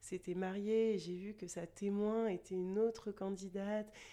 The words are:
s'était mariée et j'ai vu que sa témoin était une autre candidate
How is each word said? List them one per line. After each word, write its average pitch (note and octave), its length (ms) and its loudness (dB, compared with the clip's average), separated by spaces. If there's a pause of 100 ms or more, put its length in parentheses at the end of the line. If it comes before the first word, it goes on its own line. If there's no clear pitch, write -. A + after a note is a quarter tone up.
s'était F3+ 340 -4
mariée G#3 600 4
et - 20 0
j'ai F3 180 -4
vu G3 180 -8
que G3 140 -8
sa E3+ 180 -6
témoin G#3 640 2
était F#3 280 -2
une F#3 220 0
autre A3+ 360 2
candidate G3 760 -4 (240)